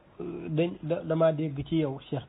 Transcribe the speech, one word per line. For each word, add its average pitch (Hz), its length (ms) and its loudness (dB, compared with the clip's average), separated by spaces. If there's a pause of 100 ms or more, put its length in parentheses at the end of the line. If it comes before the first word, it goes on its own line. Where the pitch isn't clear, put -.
(200)
euh, - 300 -8
dañ, 165 220 2 (100)
da-, 170 220 -2
damaa 160 300 4
dégg 147 340 -4
ci 165 160 2
yow, 135 160 -2 (100)
Cheikh 135 200 -4